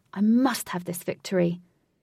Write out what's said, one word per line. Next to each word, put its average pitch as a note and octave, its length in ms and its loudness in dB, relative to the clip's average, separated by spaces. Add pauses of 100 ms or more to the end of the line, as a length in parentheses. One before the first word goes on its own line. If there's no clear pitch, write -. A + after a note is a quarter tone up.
(140)
I G3 80 -4
must A#3 480 2
have F3+ 160 -8
this F3 160 -8
victory." F3 580 -2 (440)